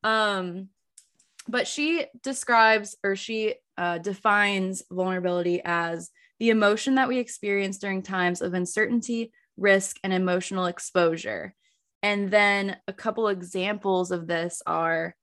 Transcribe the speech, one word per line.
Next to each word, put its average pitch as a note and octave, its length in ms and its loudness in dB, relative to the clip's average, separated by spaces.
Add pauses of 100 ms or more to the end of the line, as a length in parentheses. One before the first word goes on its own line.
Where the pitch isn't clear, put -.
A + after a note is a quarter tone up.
Um, F#3+ 640 0 (800)
but A#3+ 180 0
she D#4 380 -2 (180)
describes, A3 800 4
or G3 140 0
she, A3 400 -4 (200)
uh, F3 220 -2
defines G3 880 0
vulnerability F3+ 760 0
as E3+ 460 -2 (280)
the A3+ 120 2
emotion G#3+ 440 4
that C4 140 4
we B3+ 100 0
experience G3+ 600 -4
during F#3+ 240 -4
times F3+ 380 -2
of F3+ 140 -4
uncertainty, A3+ 760 -2 (240)
risk, G3 480 2
and F#3+ 80 0
emotional F#3 540 0
exposure. E3 920 -2 (480)
And G3+ 260 0
then G3+ 460 4 (100)
a G3 60 -8
couple A3+ 340 -2
examples F#3 840 -2
of E3+ 160 -4
this E3+ 360 -4
are E3 580 -2